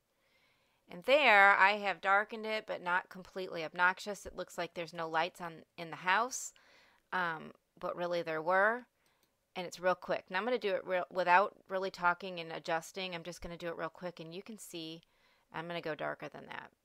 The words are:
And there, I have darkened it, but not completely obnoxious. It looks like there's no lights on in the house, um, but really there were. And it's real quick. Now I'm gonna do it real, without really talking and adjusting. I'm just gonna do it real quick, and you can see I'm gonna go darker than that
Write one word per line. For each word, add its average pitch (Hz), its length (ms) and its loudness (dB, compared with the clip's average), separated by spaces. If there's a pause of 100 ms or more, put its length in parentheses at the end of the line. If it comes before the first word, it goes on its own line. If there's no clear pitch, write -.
(920)
And 180 140 -14
there, 220 520 8
I 202 220 6
have 190 240 -4
darkened 208 420 0
it, 214 220 -4
but 180 160 -8
not 180 260 -2
completely 185 560 -10
obnoxious. 180 640 0
It 214 100 -12
looks 185 220 -10
like 170 160 -6
there's 165 180 -8
no 165 160 -6
lights 160 320 -2
on 165 240 -12 (140)
in 170 100 -10
the 156 80 -10
house, 196 560 0 (600)
um, 160 400 -4 (240)
but 180 180 -6
really 175 240 -2
there 160 220 -2
were. 202 440 4 (680)
And 180 100 -6
it's - 140 -14
real 180 160 4
quick. - 340 -4
Now 185 80 -2
I'm 202 60 -2
gonna 247 140 0
do 196 160 0
it - 100 -2
real, 180 260 0
without 185 460 4 (120)
really 190 220 -2
talking 175 480 -2
and 165 140 -10
adjusting. 170 600 -4
I'm 165 100 -10
just 170 180 -12
gonna 175 140 -10
do 175 100 -10
it 165 100 -6
real 165 120 -6
quick, 175 320 -10
and 160 120 -12
you 185 120 -12
can 214 140 -16
see 165 440 -12 (500)
I'm 160 140 -8
gonna 170 140 -8
go 160 160 -6
darker 151 320 -6
than 147 180 -16
that - 240 -14 (140)